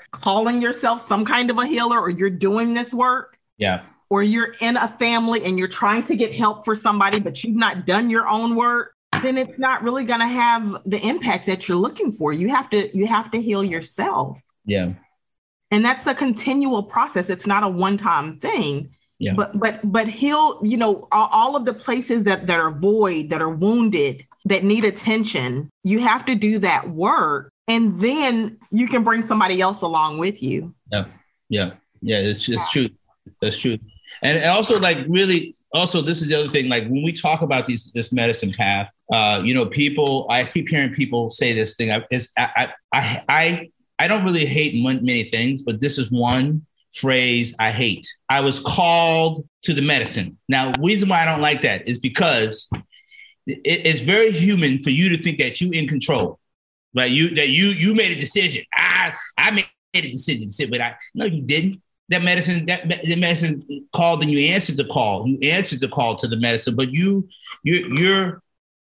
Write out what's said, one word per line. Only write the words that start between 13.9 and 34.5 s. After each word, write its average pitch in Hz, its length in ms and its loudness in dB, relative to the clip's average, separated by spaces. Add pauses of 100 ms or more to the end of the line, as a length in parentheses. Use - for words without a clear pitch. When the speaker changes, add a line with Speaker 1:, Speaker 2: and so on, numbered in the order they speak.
Speaker 2:
Yeah. 95 280 -2 (800)
Speaker 1:
And 214 140 4
that's 262 220 -2
a - 60 2
continual 262 720 0
process. 185 460 -2
It's 180 180 -6
not 196 160 2
a 196 60 0
one-time 180 720 -2
thing. 147 480 -4 (300)
Speaker 2:
Yeah. 196 160 -2
Speaker 1:
But, 208 220 -2
but, 220 220 -2 (100)
but 220 180 0
heal, 294 560 2
you 214 120 0
know, 220 380 0
a-, 214 180 4
all 240 240 4
of 269 100 -2
the 240 80 0
places 240 520 -2
that, 190 220 2
that 175 120 2
are 160 120 0
void, 175 580 0
that 160 120 -2
are 160 80 0
wounded, 175 760 0 (200)
that 190 200 2
need 214 180 4
attention, 190 840 -2 (140)
you 202 160 2
have 240 260 2
to 262 100 0
do 214 240 2
that 180 300 0
work. 160 600 0 (200)
And 220 320 2
then 247 560 0 (140)
you 233 180 2
can 240 140 2
bring 226 180 2
somebody 190 400 0
else 196 200 0
along 156 360 0
with 190 260 -4
you. 156 300 -6 (180)
Speaker 2:
Yeah. 101 140 -2 (420)
Yeah. 95 240 -2 (300)
Yeah. 110 180 0
It's, 104 300 -2
it's 117 80 0
Speaker 1:
Yeah. 107 100 -4 (200)
Speaker 2:
true. - 20 -8 (500)
That's 107 180 -2
true. 117 200 -2 (460)
And, 151 160 2
and 156 100 2
also, 214 280 4